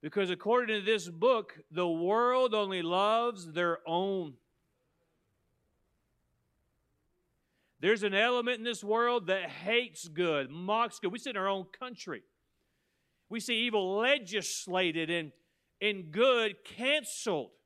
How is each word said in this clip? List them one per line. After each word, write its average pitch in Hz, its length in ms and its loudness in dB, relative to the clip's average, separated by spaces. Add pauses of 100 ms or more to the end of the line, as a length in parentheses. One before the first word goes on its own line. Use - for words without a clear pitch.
Because 180 300 -2
according 220 480 0
to 190 80 -4
this 202 220 0
book, 208 500 0 (140)
the 175 160 0
world 226 640 2
only 190 280 0
loves 202 680 2
their 170 340 2
own. 175 500 0 (3500)
There's 202 240 2
an 196 100 0
element 240 440 2
in 220 60 -10
this 233 200 -6
world 233 420 2
that 185 240 -2
hates 185 560 -2
good, 151 440 -2
mocks 202 500 -2
good. 185 100 0
We 233 80 -8
sit 277 120 -8
in 214 60 -6
our 190 120 0
own 196 180 -2 (140)
country. 214 420 -10 (1040)
We 220 120 -6
see 233 260 0
evil 202 300 0
legislated 185 1120 0
and, 165 220 -4 (500)
and 196 300 -4
good 226 520 2
canceled. 226 840 -2 (160)